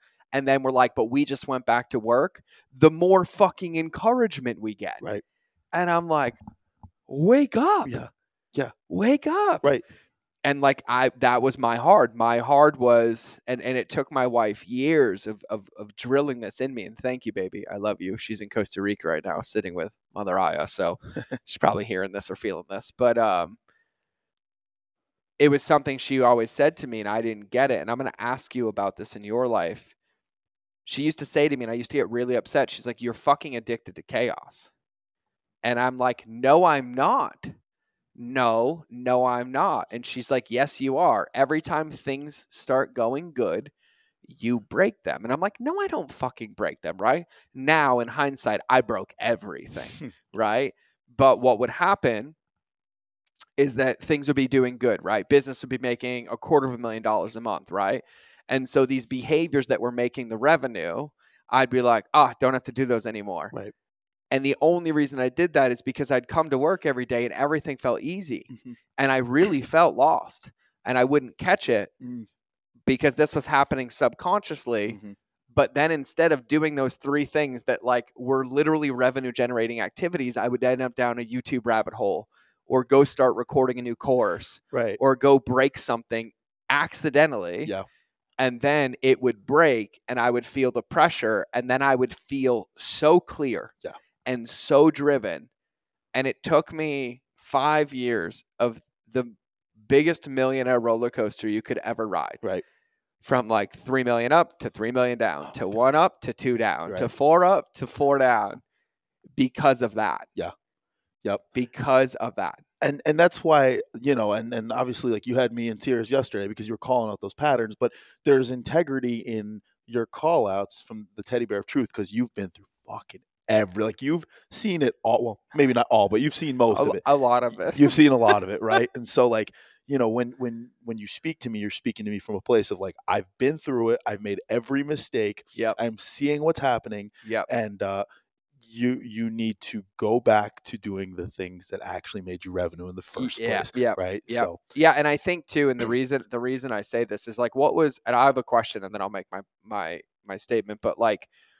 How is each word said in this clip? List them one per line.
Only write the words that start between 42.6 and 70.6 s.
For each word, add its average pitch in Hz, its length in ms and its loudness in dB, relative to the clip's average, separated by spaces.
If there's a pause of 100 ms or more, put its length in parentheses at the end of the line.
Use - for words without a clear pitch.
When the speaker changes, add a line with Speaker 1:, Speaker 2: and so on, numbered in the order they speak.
Speaker 1:
going 139 400 -4
good, 110 380 -4 (560)
you 117 320 -4
break 175 440 -2
them." 80 200 -6
And 117 100 -6
I'm 147 60 -2
like, 202 200 -4
"No, 311 200 -4
I 403 80 -4
don't 233 240 -8
fucking 113 420 -10
break 92 280 -6
them," 87 160 -8
right? 135 280 0 (280)
Now, 135 460 2
in 117 80 -2
hindsight, 127 520 -2 (100)
I 131 120 6
broke 107 380 -6
everything, - 920 -8 (100)
Speaker 2:
<laughs> - 120 -20
Speaker 1:
right? 110 380 0 (420)
But 131 240 6
what 120 200 4
would 117 120 0
happen 151 640 0 (1200)
is 139 180 2
that 131 260 -2
things 143 260 -2
would 147 80 2
be 135 120 2
doing 123 300 2
good, 113 260 0
right? 98 240 -2
Business 139 340 2
would 127 80 -12
be 127 80 -4
making 123 520 -6
a 117 80 -8
quarter 139 300 2
of 127 60 -6
a 120 40 -8
million 113 260 -8
dollars 110 320 -2
a 113 60 -12
month, 110 280 -8
right? 98 320 -2 (460)
And 131 200 -2
so 135 180 2
these 127 200 -2
behaviors 139 600 -2
that 123 140 0
were 120 100 -2
making 120 380 -4
the 113 80 -6
revenue, 127 720 -2 (400)
I'd 131 200 2
be 127 120 0
like, 120 320 2
"Ah, 147 260 6
don't 131 140 2
have 127 100 -4
to - 80 -14
do 131 140 -2
those 117 200 -2
anymore." 101 480 -8
Speaker 2:
Right. 101 200 -12 (600)
Speaker 1:
And 135 120 0
the 139 160 0
only 165 320 2
reason 143 260 0
I 127 80 2
did 160 260 -2
that 135 200 4
is - 80 -8
because 135 280 -6
I'd 127 200 0
come 160 220 0
to 135 60 2
work 165 280 0
every 127 200 -2
day 120 200 -2
and 113 80 -6
everything 147 420 -2
felt 120 260 -2
easy. 160 480 -8
Speaker 2:
Mm-hmm. 123 220 -20 (260)
Speaker 1:
And 135 140 2
I 131 60 2
really 139 440 2
felt 160 360 4
lost. - 540 0 (340)